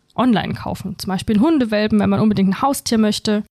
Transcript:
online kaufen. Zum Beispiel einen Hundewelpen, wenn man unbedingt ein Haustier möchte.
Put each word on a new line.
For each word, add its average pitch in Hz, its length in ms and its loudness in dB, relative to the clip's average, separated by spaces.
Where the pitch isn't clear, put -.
online 220 380 2
kaufen. - 440 -8
Zum - 120 -12
Beispiel 190 260 -2
einen 202 80 4
Hundewelpen, 214 560 2
wenn 196 100 2
man 196 80 2
unbedingt 196 300 2
ein 196 120 -2
Haustier 269 380 0
möchte. 214 520 0